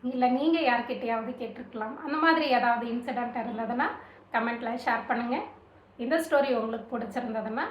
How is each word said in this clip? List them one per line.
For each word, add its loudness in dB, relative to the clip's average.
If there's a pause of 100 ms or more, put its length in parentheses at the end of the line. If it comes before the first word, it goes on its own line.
இல்ல 2
நீங்க 4
யார்கிட்டயாவது 0
கேட்டிருக்கலாம். -8 (100)
அந்த -2
மாதிரி 6
ஏதாவது 4
இன்சிடென்ட் -4
இருந்ததுன்னா -2 (440)
கமெண்ட்ல -2
ஷேர் 0
பண்ணுங்க. 0 (560)
இந்த 0
ஸ்டோரி 4
உங்களுக்கு -4
பிடிச்சிருந்ததுன்னா -4